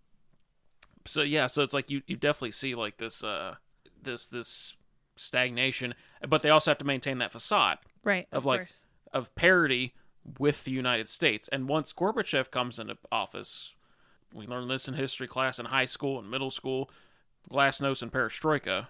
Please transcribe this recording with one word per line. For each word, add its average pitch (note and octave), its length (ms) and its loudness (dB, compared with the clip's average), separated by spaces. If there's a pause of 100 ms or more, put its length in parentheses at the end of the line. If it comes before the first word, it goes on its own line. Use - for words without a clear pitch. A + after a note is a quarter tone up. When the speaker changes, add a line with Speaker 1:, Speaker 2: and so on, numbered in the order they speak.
(1080)
Speaker 1:
So, - 160 -2
yeah, D3 240 2
so C#3+ 160 2
it's C3+ 100 0
like C#3 180 -2
you, C#3 160 -4
you F#3+ 100 -4
definitely D3 340 0
see, C3 240 -4
like, A2 240 -4
this, A2+ 260 -8
uh, F#2+ 300 -4 (480)
this, A#2+ 260 -8
this - 480 -8 (400)
stagnation, B2+ 800 -2 (340)
but D3+ 140 4
they D3 80 6
also D#3 200 8
have D3 80 4
to C3+ 60 -10
maintain C#3 340 -2
that A#2 140 -2
facade A#2 460 2 (260)
Speaker 2:
Right, F#3+ 280 0
Speaker 1:
of, - 60 0
Speaker 2:
of C3 60 -4
Speaker 1:
like, C3 160 4
Speaker 2:
course. - 240 -16 (300)
Speaker 1:
of B2+ 200 -2
parity D3+ 600 4 (440)
with C#3+ 260 2
the C3+ 80 -4
United B2 360 0
States. A#2 400 0
And C3 220 -2
once D3+ 240 0
Gorbachev F#3 560 0
comes B2 280 -4
into G#2+ 200 -10 (120)
office, - 640 -6 (600)
we G#2+ 120 -14
learned B2 240 -6
this C3 160 -4
in C3+ 80 -6
history C3 320 -4
class B2+ 320 -2
in A#2+ 80 -8
high C3 200 2
school C3+ 320 -4
and G2+ 120 -12
middle C3 200 -4
school, C3 400 -4 (600)
glasnost C3+ 520 2
and A#2 100 -10
perestroika, B2 760 0